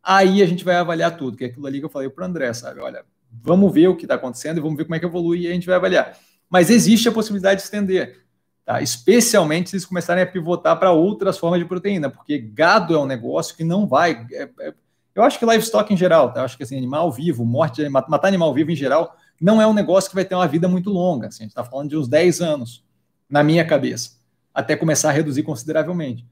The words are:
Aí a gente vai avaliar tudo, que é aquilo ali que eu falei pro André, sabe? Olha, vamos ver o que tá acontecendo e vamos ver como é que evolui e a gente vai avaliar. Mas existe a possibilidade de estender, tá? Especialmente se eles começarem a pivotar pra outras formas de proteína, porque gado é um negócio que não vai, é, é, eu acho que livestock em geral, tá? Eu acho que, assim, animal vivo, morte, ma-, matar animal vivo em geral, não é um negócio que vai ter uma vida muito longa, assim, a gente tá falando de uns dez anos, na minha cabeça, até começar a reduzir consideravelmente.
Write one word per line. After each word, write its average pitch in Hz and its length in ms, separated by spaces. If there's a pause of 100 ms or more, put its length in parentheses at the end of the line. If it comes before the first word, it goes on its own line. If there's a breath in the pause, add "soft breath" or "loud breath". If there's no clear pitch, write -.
Aí 190 380
a 196 40
gente 180 200
vai 180 100
avaliar 165 400
tudo, 127 220
que 127 80
é - 20
aquilo 123 180
ali 139 140
que 139 60
eu 160 40
falei 135 200
pro 180 160
André, 156 280
sabe? 131 280
Olha, 131 240 (260)
vamos 175 420
ver 165 140
o 185 80
que 170 100
tá 135 100
acontecendo 131 420
e 160 40
vamos 151 160
ver 156 60
como 165 120
é 156 40
que 165 60
evolui 170 360
e 175 60
a 175 40
gente 175 160
vai 180 100
avaliar. 175 400 (320 loud breath)
Mas 175 200
existe 220 380
a 233 40
possibilidade 196 500
de - 20
estender, 185 600 (420)
tá? 120 160
Especialmente 180 880
se - 80
eles 175 80
começarem 175 360
a 180 60
pivotar 165 500
pra 185 140
outras 185 460
formas 175 220
de 175 60
proteína, 180 440
porque - 280
gado 160 560
é 160 60
um 143 60
negócio 131 500
que - 80
não 180 240
vai, 135 440
é, - 180 (100)
é, 151 140 (420)
eu 202 80
acho 285 160
que 233 60
livestock 220 480
em 190 40
geral, 165 360
tá? 120 80
Eu 131 40
acho 131 120
que, - 60
assim, 135 140
animal 143 340
vivo, 120 340
morte, 147 440
ma-, 135 180
matar 143 200
animal 170 260
vivo 147 180
em 170 40
geral, 143 400 (260 soft breath)
não 214 200
é 214 60
um 220 60
negócio 185 360
que - 60
vai 190 80
ter 185 120
uma 180 120
vida 165 200
muito 180 220
longa, 175 380
assim, - 160
a - 20
gente 104 100
tá 123 80
falando 131 260
de 147 80
uns 143 100
dez 160 340
anos, 147 440 (440)
na 143 140
minha 160 220
cabeça, 131 460 (420)
até 143 240
começar 156 320
a - 20
reduzir 151 320
consideravelmente. 151 880